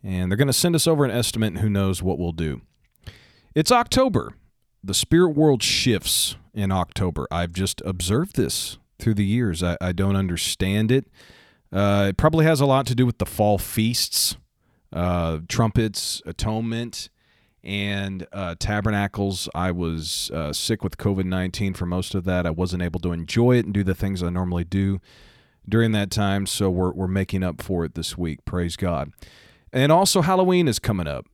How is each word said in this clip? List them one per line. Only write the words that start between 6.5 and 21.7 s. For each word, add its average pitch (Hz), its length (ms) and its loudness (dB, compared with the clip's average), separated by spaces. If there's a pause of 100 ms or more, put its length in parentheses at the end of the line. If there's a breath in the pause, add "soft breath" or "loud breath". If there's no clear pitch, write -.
in 98 200 0
October. 87 580 -2
I've 85 220 -2
just 95 320 -2
observed 98 500 -2
this - 440 -2 (200)
through 113 160 0
the 101 100 2
years. 98 380 0
I, 87 180 0
I 90 120 -2
don't 98 240 2
understand 98 760 0
it. 131 160 2 (680 soft breath)
Uh, 101 360 2
it 95 80 -2
probably 156 280 4
has 156 160 4
a 139 60 4
lot 135 200 4
to 120 100 -2
do 123 100 4
with 120 120 -2
the 95 60 0
fall 104 340 2
feasts, - 800 -2 (560)
uh, 85 460 -2 (100)
trumpets, 113 760 0
atonement, 113 840 -6 (520)
and, 98 720 -4
uh, 87 260 -6
tabernacles. 101 960 -2
I 90 160 -2
was, 82 640 -4
uh, 76 180 -4
sick - 300 -4
with - 160 -6
covid 95 280 0
nineteen 92 480 -2